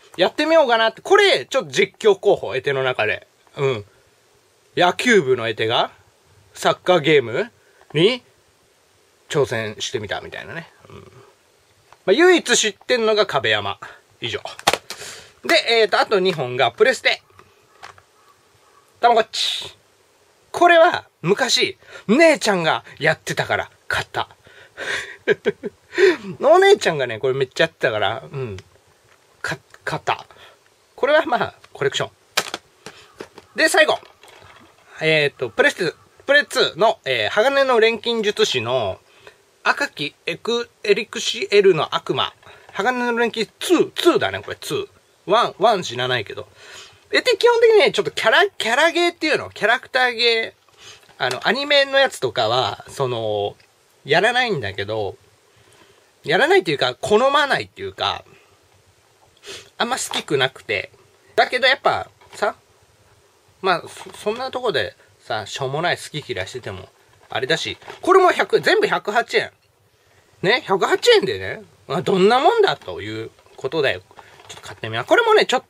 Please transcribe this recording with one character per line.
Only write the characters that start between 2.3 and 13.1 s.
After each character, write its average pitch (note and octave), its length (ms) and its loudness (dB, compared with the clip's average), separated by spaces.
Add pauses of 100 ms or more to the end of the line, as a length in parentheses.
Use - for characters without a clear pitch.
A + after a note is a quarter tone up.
補、 A2 200 -6
エ C3 60 -4
テ C#3+ 120 -2
の C3 100 -2
中 B2+ 240 -2
で。 - 200 -6 (300)
う C#3+ 100 -2
ん。 A2+ 180 -4 (880)
野 F3 180 4
球 G#3+ 300 4
部 C3 120 2
の A2+ 120 -2
エ A2+ 80 -4
テ A2+ 100 -2
が、 C3+ 260 0 (600)
サ - 180 0
ッ - 120 -10
カ F3+ 120 4
ー F3 40 2
ゲ D3+ 200 4
ー B2 40 2
ム C#3+ 280 -4 (420)
に G#3+ 300 0 (1040)
挑 C#3 180 -2
戦 A2 320 -6
し - 100 -8
て - 100 -6
み G#2 80 -10
た E2+ 140 -8
み - 80 -16
た - 120 -14
い C2+ 60 -16
な G#2 60 -16
ね。 E3 180 -16 (180)
う - 40 -20
ん。 - 40 -20
ま - 60 -20 (1040)
あ、 F#3 40 4
唯 E4+ 260 6
一 A#3+ 200 0
知 A3 100 0
っ G3+ 60 -2
て - 240 -2
ん A3 100 0
の A3 80 2